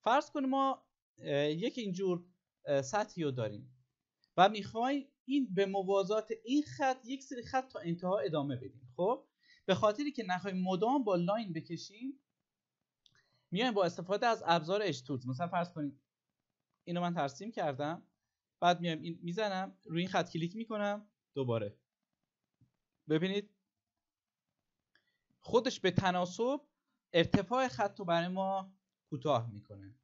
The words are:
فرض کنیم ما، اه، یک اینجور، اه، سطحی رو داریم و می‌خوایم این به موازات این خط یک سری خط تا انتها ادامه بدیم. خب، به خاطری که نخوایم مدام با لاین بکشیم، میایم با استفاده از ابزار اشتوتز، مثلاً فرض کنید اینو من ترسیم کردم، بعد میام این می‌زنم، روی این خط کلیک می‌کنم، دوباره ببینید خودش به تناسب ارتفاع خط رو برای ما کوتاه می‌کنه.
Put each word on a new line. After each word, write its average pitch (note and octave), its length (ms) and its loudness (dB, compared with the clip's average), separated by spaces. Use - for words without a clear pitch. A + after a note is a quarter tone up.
فرض C#4 240 4
کنیم C4+ 180 -2
ما، C4+ 380 0
اه، D3 340 0
یک G3+ 260 -2
اینجور، F#3 480 -2
اه، C#3 160 2
سطحی F3 420 -2
رو C#3+ 80 0
داریم A2+ 540 -6
و F#3 120 10
می‌خوایم A#3 580 -2
این B3+ 280 0
به G3 120 4
موازات G3 640 0
این C#4 200 2
خط C4 420 -2
یک C4+ 180 -10
سری A#3+ 200 -10
خط C4 280 -2
تا - 80 -10
انتها F3 400 -2
ادامه D3+ 360 -2
بدیم. - 400 -14
خب، A3 320 0
به F#3 100 4
خاطری A3 360 0
که A#3 160 -6
نخوایم F#3 360 -2
مدام G#3+ 400 2
با G3+ 120 2
لاین F#3+ 380 0
بکشیم، G3 680 -10
میایم A3+ 220 2
با G3+ 100 4
استفاده F3+ 440 0
از A3+ 180 2
ابزار E3+ 380 4
اشتوتز، C3 440 -4
مثلاً C3 200 -4
فرض F3 260 -2
کنید C#3+ 260 -6
اینو E3+ 180 -4
من F3 120 0
ترسیم E3 380 -4
کردم، D3+ 560 -4
بعد F3 220 6
میام E3 200 -2
این E3 220 -8
می‌زنم، F#3+ 600 -4
روی E3 160 -2
این F#3 80 -2
خط F3 200 0
کلیک E3+ 260 -4
می‌کنم، G#3 540 -4
دوباره A2+ 440 -2
ببینید F#3+ 400 0
خودش A#3+ 400 0
به F#3 120 2
تناسب F#3 680 0
ارتفاع G3 540 4
خط G#3 320 -2
رو G3 60 -6
برای E3+ 220 2
ما F#3+ 460 -2
کوتاه B2 420 2
می‌کنه. G2+ 520 -16